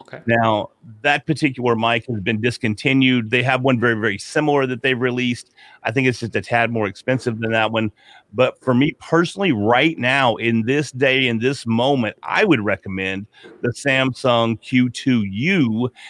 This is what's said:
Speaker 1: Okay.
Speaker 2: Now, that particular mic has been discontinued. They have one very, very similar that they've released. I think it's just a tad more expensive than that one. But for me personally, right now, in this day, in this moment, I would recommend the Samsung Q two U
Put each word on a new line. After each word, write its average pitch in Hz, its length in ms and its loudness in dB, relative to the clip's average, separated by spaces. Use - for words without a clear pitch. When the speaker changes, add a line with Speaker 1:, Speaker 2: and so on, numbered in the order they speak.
Speaker 1:
Okay. - 260 -18
Speaker 2:
Now, 113 420 2
that 143 240 0
particular 127 500 0
mic 117 320 0
has 110 120 -4
been 107 200 -2
discontinued. 123 920 0
They 123 120 2
have 131 200 0
one 127 160 2
very, 117 160 2
very 107 240 -2
similar 143 480 0
that 127 160 -6
they've 131 160 0
released. 123 520 -2
I 113 80 -4
think 131 160 2
it's 123 120 0
just 110 160 -6
a 101 60 -2
tad 117 280 0
more 117 160 -2
expensive 120 540 -4
than 113 140 -4
that 110 180 0
one. 110 200 -2
But 120 280 0
for 131 140 0
me 139 240 2
personally, 170 540 0
right 120 440 2
now, 123 380 0
in 113 280 0
this 139 280 -2
day, 131 360 2
in 117 120 0
this 127 260 -2
moment, 120 560 0
I - 220 -2
would 160 180 4
recommend 98 640 -4
the 120 80 -2
Samsung 123 920 0
Q 127 280 2
two 120 340 0
U 120 680 0